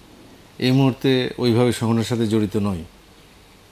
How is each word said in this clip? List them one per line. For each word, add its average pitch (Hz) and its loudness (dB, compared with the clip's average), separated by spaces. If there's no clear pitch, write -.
এই 127 0
মুহূর্তে 131 0
ওইভাবে 120 2
সংগঠনের 113 0
সাথে 117 -2
জড়িত 107 0
নই, 98 -4